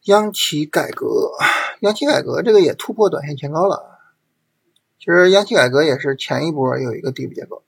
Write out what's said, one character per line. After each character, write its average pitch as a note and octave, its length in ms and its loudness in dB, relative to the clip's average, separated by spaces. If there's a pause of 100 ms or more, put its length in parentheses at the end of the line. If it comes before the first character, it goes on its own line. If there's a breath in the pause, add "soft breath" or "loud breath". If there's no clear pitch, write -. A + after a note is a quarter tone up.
央 G#3 300 2
企 D3+ 320 -4
改 - 260 -4
革， - 400 -2 (480 loud breath)
央 G#3+ 160 0
企 C#4 100 -4
改 - 160 2
革 C3+ 200 -4
这 A3 100 2
个 G#3 80 8
也 D#3 140 4
突 - 180 -12
破 G#3+ 180 2
短 C#3+ 160 -6
线 D3 120 -10
前 C#3+ 120 -10
高 D#3 160 -2
了 F#3+ 120 0
啊。 - 340 -20 (880)
其 - 60 -16
实 F3+ 240 6
央 G3 160 4
企 A3+ 100 -4
改 C3 140 4
革 C#3 140 2
也 C3+ 140 2
是 C#3 200 -4
前 C3 280 -4
一 E3 60 -4
波 C3 260 -2
有 B2+ 160 -6
一 - 60 -10
个 C3 140 -6
底 C3 140 -8
部 B2+ 60 -12
结 - 120 -12
构 - 220 -18